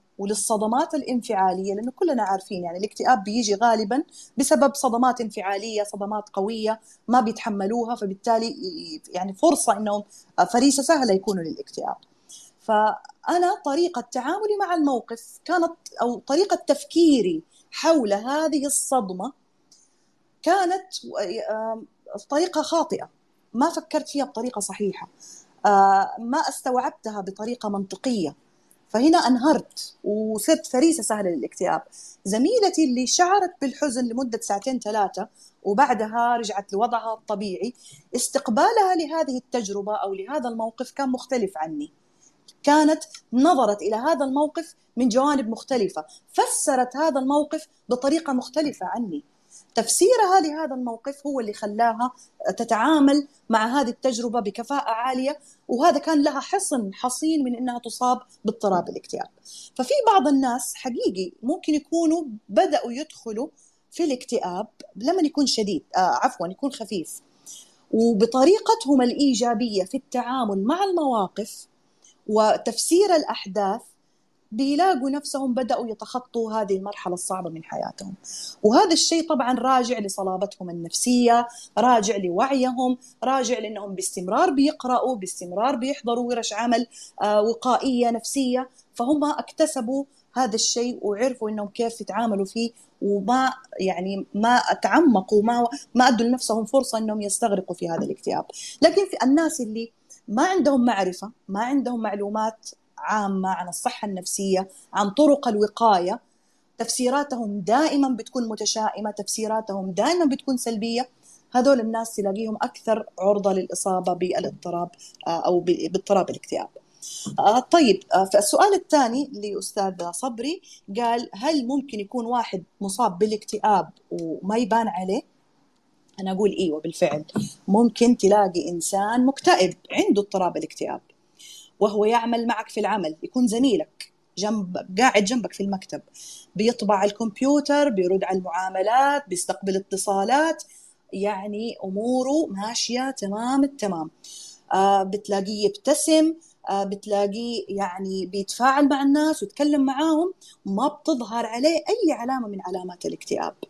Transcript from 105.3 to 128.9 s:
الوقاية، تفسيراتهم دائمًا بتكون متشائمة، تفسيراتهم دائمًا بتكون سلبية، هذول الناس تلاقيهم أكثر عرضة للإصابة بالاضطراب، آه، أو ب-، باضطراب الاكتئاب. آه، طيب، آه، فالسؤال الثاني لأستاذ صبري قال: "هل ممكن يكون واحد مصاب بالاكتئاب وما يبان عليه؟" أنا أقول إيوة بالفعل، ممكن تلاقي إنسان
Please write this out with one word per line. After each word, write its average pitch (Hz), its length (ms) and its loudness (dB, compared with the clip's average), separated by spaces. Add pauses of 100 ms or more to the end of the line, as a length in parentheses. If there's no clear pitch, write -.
الوقاية، 208 720 2 (580)
تفسيراتهم 247 800 -2
دائمًا 269 480 2
بتكون 233 400 -4
متشائمة، 214 640 -4
تفسيراتهم 208 800 -4
دائمًا 294 340 2
بتكون 269 320 0
سلبية، 233 520 -4 (440)
هذول 254 280 4
الناس 226 360 -4
تلاقيهم 214 460 -4
أكثر 220 440 -2 (120)
عرضة 196 340 2
للإصابة 185 600 -2
بالاضطراب، 175 760 -4 (380)
آه، 165 200 -2
أو 180 140 4
ب-، 170 320 0
باضطراب 190 380 0
الاكتئاب. - 380 -8 (720)
آه، 247 220 4
طيب، 247 400 4 (140)
آه، 185 180 4
فالسؤال 370 420 4
الثاني 285 580 2
لأستاذ 190 800 -6
صبري 254 520 -6 (340)
قال: 240 380 -2
"هل 262 320 -2
ممكن 262 340 -4
يكون 226 260 -6
واحد 226 380 -4 (160)
مصاب 196 380 -2
بالاكتئاب 208 720 0 (200)
وما 170 460 -6
يبان 226 320 0
عليه؟" 185 440 -4 (880)
أنا 190 120 -4
أقول 202 260 0
إيوة 156 220 -2
بالفعل، 151 440 -2 (440)
ممكن 233 480 4
تلاقي 190 520 4
إنسان 202 580 0